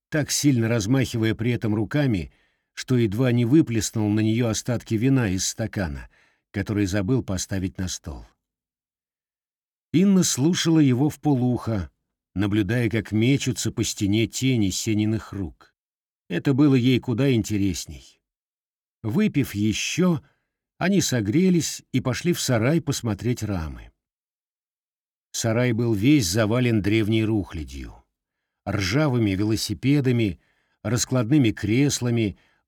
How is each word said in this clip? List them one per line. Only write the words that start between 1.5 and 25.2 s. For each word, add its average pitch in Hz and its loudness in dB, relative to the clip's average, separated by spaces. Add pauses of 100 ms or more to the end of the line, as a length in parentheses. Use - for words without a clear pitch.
этом 110 -2
руками, 107 -2 (420)
что - -2
едва 117 0
не 120 2
выплеснул 113 2
на 107 2
неё 110 0
остатки 113 -4
вина 123 2
из 95 -2
стакана, 87 -6 (420)
который 101 -2
забыл 101 0
поставить 92 -6
на 92 -4
стол. 67 -12 (1700)
Инна 185 4
слушала 160 0
его 139 4
вполуха, 120 -2 (440)
наблюдая, 104 0
как 104 -4
мечутся 117 0
по 110 -4
стене 107 0
тени 117 0
Сениных 107 -2
рук. 98 -12 (540)
Это 156 0
было 135 4
ей 123 4
куда 131 0
интересней. 98 -4 (800)
Выпив 143 0
ещё, 110 0 (560)
они 185 2
согрелись 135 0 (100)
и 127 -2
пошли 131 -2
в - -4
сарай 131 2
посмотреть 117 -4
рамы. 78 -6 (1400)